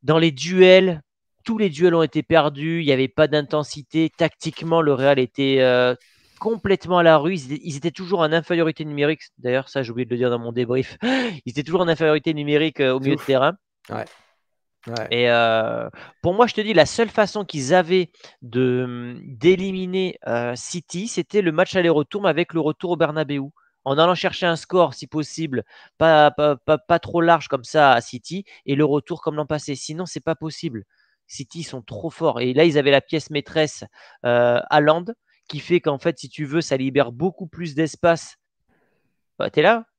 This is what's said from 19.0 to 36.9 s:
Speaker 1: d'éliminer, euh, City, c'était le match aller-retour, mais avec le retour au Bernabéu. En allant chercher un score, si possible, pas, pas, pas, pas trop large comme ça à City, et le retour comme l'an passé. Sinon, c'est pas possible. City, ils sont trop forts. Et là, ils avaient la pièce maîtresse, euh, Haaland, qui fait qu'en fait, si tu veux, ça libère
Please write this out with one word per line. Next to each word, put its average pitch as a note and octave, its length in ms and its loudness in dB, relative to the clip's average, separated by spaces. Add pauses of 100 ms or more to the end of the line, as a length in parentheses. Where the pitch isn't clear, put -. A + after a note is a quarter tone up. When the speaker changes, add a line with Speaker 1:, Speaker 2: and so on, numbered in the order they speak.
Speaker 1:
d'éliminer, F#3 1000 -2
euh, A#2+ 300 -4
City, F3 520 -10
c'était G3 360 -2
le E3 80 0
match F3 240 0
aller-retour, E3+ 480 0
mais F#3 60 2
avec E3 240 -2
le E3 60 -2
retour D#3 300 -4
au F3 80 -2
Bernabéu. D3 460 -2 (400)
En C#3 140 0
allant E3+ 160 4
chercher F3+ 320 -4
un E3+ 120 0
score, E3+ 360 0
si - 140 -16
possible, D3+ 560 -6 (340)
pas, D#3 320 6
pas, D3 260 0
pas, D#3 220 0
pas E3+ 220 0
trop F3 200 -4
large E3 280 4
comme B2+ 160 -6
ça C#3+ 300 4
à A#2 80 2
City, E3 440 -12 (220)
et C#3 80 0
le D3+ 100 2
retour D3 360 -4
comme D#3 160 -4
l'an D3 100 -6
passé. D3 260 -6
Sinon, D#3 320 -10
c'est - 180 -12
pas D#3+ 120 -4
possible. D3 480 -10 (420)
City, - 360 -14
ils - 20 -10
sont B2+ 180 -12
trop A2 300 -12
forts. B2 300 -2
Et B2+ 120 -2
là, D3 100 6
ils D3+ 140 6
avaient C#3 140 4
la C#3 100 6
pièce - 300 -6
maîtresse, D3+ 520 -4 (400)
euh, A#2+ 360 4 (100)
Haaland, D#3 360 4 (420)
qui D3 120 -10
fait F3 200 0
qu'en C#3+ 180 -2
fait, E3 220 -4
si C3 100 -14
tu D3+ 160 -10
veux, D3 160 -2
ça C#3 160 -2
libère C3 340 0